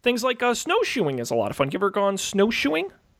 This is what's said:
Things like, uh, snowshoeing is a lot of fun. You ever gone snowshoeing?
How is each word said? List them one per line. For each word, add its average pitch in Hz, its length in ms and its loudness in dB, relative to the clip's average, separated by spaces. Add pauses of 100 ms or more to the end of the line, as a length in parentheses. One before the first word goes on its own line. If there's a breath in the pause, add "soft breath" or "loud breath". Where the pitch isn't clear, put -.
Things 240 200 0
like, 247 200 -2
uh, 247 100 2
snowshoeing 226 640 0
is 117 120 -4
a 117 40 0
lot 107 160 0
of - 60 -10
fun. 139 140 0
You 175 60 -4
ever 196 140 0
gone 196 260 0
snowshoeing? 277 720 0 (280)